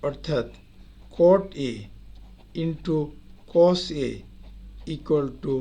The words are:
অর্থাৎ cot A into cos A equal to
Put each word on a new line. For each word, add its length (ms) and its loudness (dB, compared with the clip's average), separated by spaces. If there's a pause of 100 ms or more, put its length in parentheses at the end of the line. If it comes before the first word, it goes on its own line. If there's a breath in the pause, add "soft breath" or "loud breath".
অর্থাৎ 400 -4 (680)
cot 280 6 (240)
A 20 -6 (920)
into 340 -2 (540)
cos 300 6 (240)
A 40 -4 (840)
equal 340 0 (160)
to 180 -2